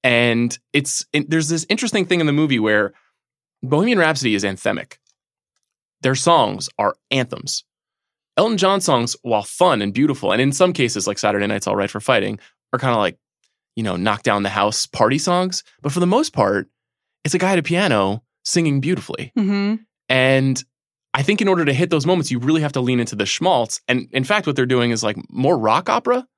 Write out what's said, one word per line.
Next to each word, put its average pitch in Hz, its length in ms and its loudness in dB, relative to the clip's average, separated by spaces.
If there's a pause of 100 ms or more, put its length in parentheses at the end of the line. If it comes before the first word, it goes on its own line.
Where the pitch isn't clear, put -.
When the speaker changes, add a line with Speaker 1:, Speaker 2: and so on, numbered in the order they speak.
Speaker 1:
And 120 560 2 (140)
it's, - 400 -4
it, 147 180 -2
there's 160 180 0
this 165 200 -4
interesting 214 360 -2
thing 180 140 0
in 160 80 2
the 143 60 2
movie 147 260 2
where 107 360 0 (680)
Bohemian 175 380 2
Rhapsody 131 340 0
is 98 80 0
anthemic. 101 540 -4 (1040)
Their 131 160 0
songs 131 520 2 (120)
are - 160 2 (160)
anthems. 127 500 -4 (760)
Elton 214 220 2
John 190 220 2
songs, 120 420 0
while 110 200 0
fun 135 400 0
and 101 100 -2
beautiful, 104 400 0
and 113 80 2
in 139 120 2
some 180 200 2
cases, 117 340 -2
like 101 120 -4
Saturday 101 280 0
Night's 101 200 -4
All 101 100 0
Right 101 140 -2
for 104 100 -8
Fighting, 104 380 0 (340)
are 127 60 -4
kinda 123 180 0
like, 95 220 -2 (580)
you 113 60 -4
know, 92 140 -2
knock 104 260 -2
down 101 200 0
the 98 60 -2
house 104 380 0
party 123 320 0
songs. 180 440 -2 (200)
But 139 100 -4
for 175 80 -2
the 175 60 2
most 254 260 0
part, 101 360 0 (560)
it's 151 100 -2
a 185 40 0
guy 190 140 0
at 180 60 2
a 160 40 0
piano 123 600 0 (220)
singing 151 360 0
beautifully. - 580 -6
Speaker 2:
Mm-hmm. 202 380 0 (320)
Speaker 1:
And 131 540 2 (520)
I 135 80 0
think 202 200 0
in 196 60 2
order 175 160 2
to 143 100 2
hit 170 160 0
those 151 160 0
moments, 180 240 0
you 123 80 -2
really 151 240 0
have 143 100 -2
to 135 80 -2
lean 127 200 0
into 113 160 -4
the 101 100 -2
schmaltz. 151 600 0
And 123 260 -2
in 131 120 -2
fact, 208 220 0
what 143 100 -2
they're 127 100 0
doing 120 240 0
is, 110 120 -4
like, 104 140 -2 (140)
more 139 280 0
rock 117 320 2
opera 247 360 0 (120)